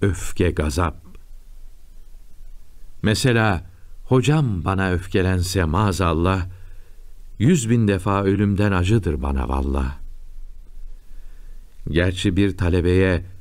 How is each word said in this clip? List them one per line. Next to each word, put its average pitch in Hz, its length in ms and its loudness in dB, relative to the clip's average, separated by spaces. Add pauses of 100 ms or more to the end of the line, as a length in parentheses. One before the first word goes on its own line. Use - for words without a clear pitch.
öfke, 90 500 2
gazap. 78 520 -2 (2000)
Mesela, 107 680 2 (340)
"Hocam 131 600 2
bana 95 260 2
öfkelense 90 760 2
maazallah, 90 840 2 (880)
yüz 120 320 4
bin 117 180 4
defa 98 360 2
ölümden 101 480 4
acıdır 90 500 2
bana 67 260 0
vallah." 67 500 0 (1900)
Gerçi 90 480 0
bir 98 200 2
talebeye 90 680 2 (140)